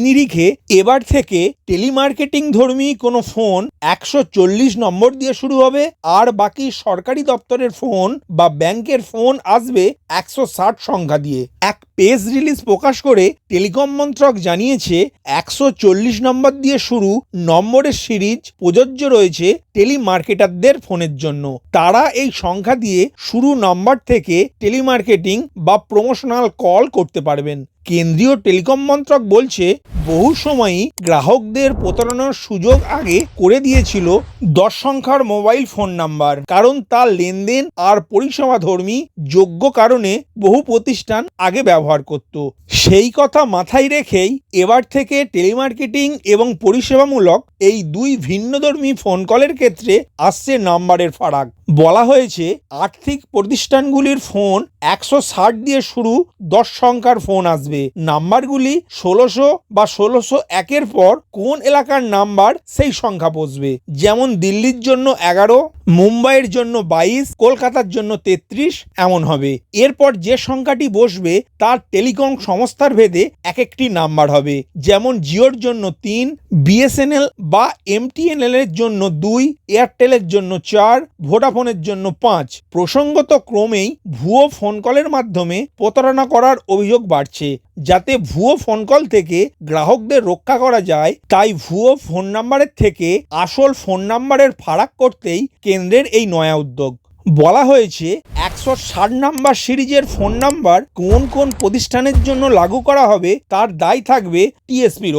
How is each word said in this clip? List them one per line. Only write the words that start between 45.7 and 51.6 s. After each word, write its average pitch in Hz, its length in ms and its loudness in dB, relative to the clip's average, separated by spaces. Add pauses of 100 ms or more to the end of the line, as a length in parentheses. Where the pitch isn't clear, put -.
এবং 226 140 2 (160)
পরিষেবামূলক 254 760 2 (200)
এই 202 180 4 (180)
দুই 262 160 -2 (160)
ভিন্নধর্মী 269 640 -2 (100)
ফোন 185 240 -2
কলের 262 340 2
ক্ষেত্রে 214 340 0 (340)
আসছে - 260 -2 (160)
নাম্বারের 175 420 2
ফারাক। 139 360 -4 (340)